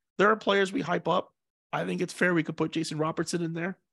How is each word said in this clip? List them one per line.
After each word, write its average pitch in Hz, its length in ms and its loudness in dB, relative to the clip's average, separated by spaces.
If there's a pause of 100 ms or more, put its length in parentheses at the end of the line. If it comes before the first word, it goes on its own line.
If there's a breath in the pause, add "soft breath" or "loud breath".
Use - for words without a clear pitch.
(180)
There 196 120 6
are 220 60 4
players 196 360 2
we 180 100 -2
hype 170 260 -2
up. - 240 0 (420)
I 156 120 -2
think 180 160 -2
it's 175 120 -4
fair 180 200 2
we 160 100 2
could 160 140 -6
put 160 140 -2
Jason 160 280 -4
Robertson 165 420 -2
in 165 120 -4
there. 170 240 -6 (160)